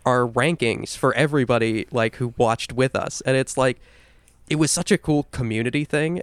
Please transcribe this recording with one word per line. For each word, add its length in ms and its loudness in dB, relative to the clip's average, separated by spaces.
our 220 2
rankings 720 0
for 160 2
everybody, 800 2
like, 260 0
who 200 -4
watched 360 0
with 220 0
us." 260 -4
And 160 0
it's 200 -2
like, 220 2
it 80 -2
was 140 2
such 200 -2
a 60 4
cool 340 0
community 540 -2
thing, 380 -2